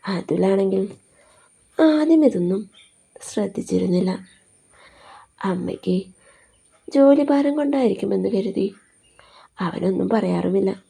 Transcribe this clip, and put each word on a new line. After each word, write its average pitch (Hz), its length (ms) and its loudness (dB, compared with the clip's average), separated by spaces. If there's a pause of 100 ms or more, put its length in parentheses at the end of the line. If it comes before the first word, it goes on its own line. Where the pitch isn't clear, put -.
(120)
അതുലാണെങ്കിൽ 190 680 0 (960)
ആദ്യം 311 500 4
ഇതൊന്നും 190 320 -2 (720)
ശ്രദ്ധിച്ചിരുന്നില്ല. 185 800 -2 (1400)
അമ്മയ്ക്ക് 180 460 -4 (1000)
ജോലിഭാരം 285 640 4
കൊണ്ടായിരിക്കുമെന്ന് 202 800 -2
കരുതി 190 300 -2 (1000)
അവനൊന്നും 180 480 -2
പറയാറുമില്ല. 185 560 0 (200)